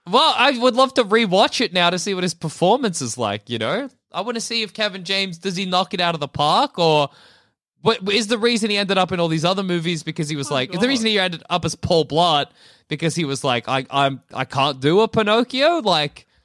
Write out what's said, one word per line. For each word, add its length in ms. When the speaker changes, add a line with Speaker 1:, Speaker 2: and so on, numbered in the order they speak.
Speaker 1:
Well, 300
I 220
would 160
love 200
to 100
rewatch 560
it 120
now 180
to 80
see 160
what 100
his 100
performance 680
is 160
like, 320
you 100
know? 300
I 100
wanna 180
see 220
if 120
Kevin 300
James, 340
does 180
he 80
knock 300
it 60
out 140
of 60
the 80
park, 500
or 300
what 300
is 140
the 100
reason 320
he 80
ended 220
up 140
in 80
all 80
these 160
other 180
movies 400
because 260
he 80
was 140
Speaker 2:
Oh, 40
Speaker 1:
like, 160
is 100
the 60
Speaker 2:
God. 40
Speaker 1:
reason 160
he 120
ended 300
up 160
as 120
Paul 280
Blart 420
because 260
he 100
was 200
like, 240
"I, 220
I'm, 300
I 100
can't 360
do 200
a 80
Pinocchio"? 720
Like, 460